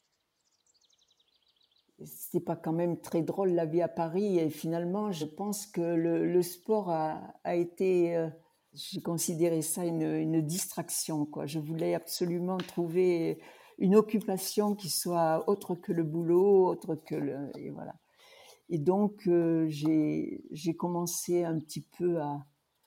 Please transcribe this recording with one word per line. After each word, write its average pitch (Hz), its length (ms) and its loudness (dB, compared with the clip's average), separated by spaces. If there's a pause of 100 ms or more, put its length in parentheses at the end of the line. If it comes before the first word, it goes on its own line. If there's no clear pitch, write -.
(2000)
C'était - 380 -6
pas 170 120 -2
quand 170 180 -6
même 170 280 0
très 170 220 -2
drôle, 190 260 0
la 170 160 2
vie 160 160 0
à 165 80 0
Paris. 175 500 0
Et 160 100 2
finalement, 175 640 -2
je 151 140 -4
pense 196 420 -6
que - 140 -4
le, 165 500 2
le 180 100 6
sport 196 480 -2
a, 156 440 -2 (100)
a 175 120 -2
été, 175 600 2
euh, 165 140 0 (420)
j'ai 165 300 -12
considéré 165 600 0
ça 175 240 -4
une, 165 180 -2
une 156 360 2
distraction, 160 840 -4
quoi. 151 200 -8
Je 151 140 -4
voulais 160 340 -2
absolument 175 640 -2
trouver 170 840 0 (380)
une 190 160 4
occupation 208 800 2
qui 196 140 -10
soit 165 600 0
autre 202 240 -2
que 175 180 -6
le 170 120 0
boulot, 175 640 6
autre 170 280 -2
que 151 200 -8
le... 139 420 -4
Et 147 140 -10
voilà. 156 240 -12 (720)
Et 175 80 -2
donc, 196 500 2
euh, 165 400 4
j'ai, 151 840 0
j'ai 160 240 -4
commencé 175 680 -2
un 165 160 0
petit 151 220 -8
peu 170 400 -2
à, 143 240 -6 (420)